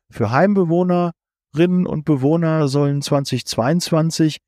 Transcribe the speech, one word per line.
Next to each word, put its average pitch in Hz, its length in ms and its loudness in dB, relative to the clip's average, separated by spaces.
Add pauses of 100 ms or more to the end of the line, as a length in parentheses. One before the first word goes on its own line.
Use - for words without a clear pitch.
Für 107 220 -2
Heimbewohnerinnen 175 1600 0
und 156 160 -6
Bewohner 156 640 0
sollen 143 340 0
zwanzig 139 440 -2
zweiundzwanzig 160 1040 0